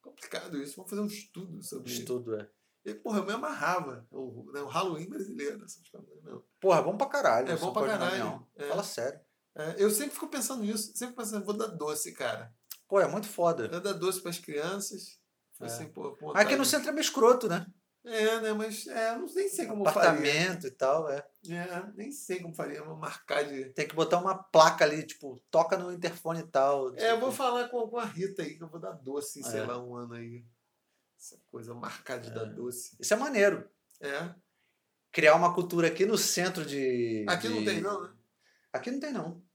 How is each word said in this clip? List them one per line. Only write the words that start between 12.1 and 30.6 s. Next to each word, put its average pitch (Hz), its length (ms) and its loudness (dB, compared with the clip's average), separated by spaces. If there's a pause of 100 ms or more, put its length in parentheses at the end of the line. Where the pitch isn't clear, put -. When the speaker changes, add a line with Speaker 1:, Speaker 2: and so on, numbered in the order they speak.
Speaker 1:
cara. 117 400 -6 (360)
Speaker 2:
Pô, 196 120 6
é 170 60 6
muito 202 220 -2
foda. 170 400 2
Speaker 1:
Vou 175 120 -6
dar 196 120 -2
doce 185 280 -2
pras 175 180 -6
crianças. 180 800 -8 (340)
Foi - 160 -14
Speaker 2:
É. - 20 -6
Speaker 1:
assim, 135 180 -8
pô, - 280 -10
com 151 160 -12
Speaker 2:
Aqui 208 240 6
no 269 80 2
Speaker 1:
vontade. - 40 4
Speaker 2:
centro 285 200 2
é 294 40 -4
meio 294 100 -2
escroto, 247 460 6
né? 170 180 -2 (380)
Speaker 1:
É, 226 360 2
né? 220 120 0
Mas, 214 360 -4
é, 233 280 -2
não, 359 160 -6
nem 392 160 0
sei 339 180 -4
como 208 200 0
eu 151 60 6
faria. 175 180 6
Speaker 2:
Apartamento 156 560 2
e 127 60 -4
tal, 151 360 2
é. 143 160 -4 (240)
Speaker 1:
É, 175 460 -6
nem 214 160 -10
sei 185 300 -6
como 165 140 -10
faria, 147 280 -6
vou 160 140 -12
marcar 147 480 -2
de 135 260 -6
Speaker 2:
Tem 151 160 -2
que 156 80 -10
botar 160 240 4
uma 190 180 2
placa 160 480 10
ali, 151 220 2
tipo, 131 340 -12 (100)
toca 165 280 4
no 180 140 -6
interfone 165 480 -4
e 160 60 -10
tal, 135 440 4
não 123 60 -14
Speaker 1:
É, - 40 -6
Speaker 2:
sei 226 120 4
Speaker 1:
eu 226 40 4
Speaker 2:
o 220 40 0
Speaker 1:
vou 247 100 0
Speaker 2:
quê. 214 60 -4
Speaker 1:
falar 247 320 0
com, 233 200 -4
com 233 100 -4
a 233 60 -2
Rita 180 380 -6
aí, 147 140 -8
que 165 80 -14
eu 160 40 -14
vou 165 120 -14
dar - 120 -8
doce, 139 520 -8
sei 113 160 -4
Speaker 2:
É. 110 40 -4
Speaker 1:
lá, 120 180 -6
um 123 120 -12
ano 120 200 -10
aí. 117 300 -14 (720)